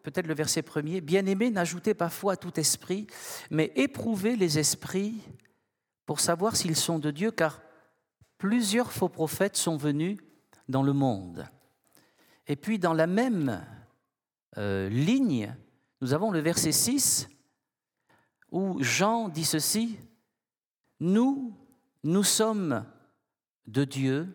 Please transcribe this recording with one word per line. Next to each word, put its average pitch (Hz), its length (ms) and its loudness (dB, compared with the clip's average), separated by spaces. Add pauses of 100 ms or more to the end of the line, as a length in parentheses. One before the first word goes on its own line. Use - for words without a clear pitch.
peut-être 170 260 -6
le 160 60 -4
verset 151 280 0
premier. « 156 400 -4
Bien-aimés, 190 480 2
n'ajoutez 180 440 0
pas 175 160 0
foi 196 240 -2
à 185 40 -4
tout 175 200 -8
esprit, 180 480 -2 (440)
mais 151 260 2
éprouvez 233 600 0
les 170 240 2
esprits 202 640 -2 (840)
pour 151 140 -4
savoir 180 360 2
s'ils 160 200 0
sont 165 240 0
de 151 120 0
Dieu, 180 200 -2
car 160 300 0 (760)
plusieurs 226 540 2
faux - 180 0
prophètes 165 480 0
sont 165 200 0
venus 151 400 0 (500)
dans 135 160 2
le 139 100 4
monde. » 98 520 -2 (1040)
Et 147 80 -2
puis 208 240 -2
dans 170 140 2
la 160 140 4
même, 180 580 0 (920)
euh, 98 300 -2
ligne, 135 680 2 (440)
nous 131 140 0
avons 196 180 0
le 170 80 0
verset 160 320 0
six, - 560 0 (1200)
où 180 300 -2
Jean 208 460 2
dit 156 180 -4
ceci, « 214 540 0 (1040)
Nous, 233 560 2 (460)
nous 180 200 4
sommes 190 640 2 (840)
de 120 160 0
Dieu. 135 520 -2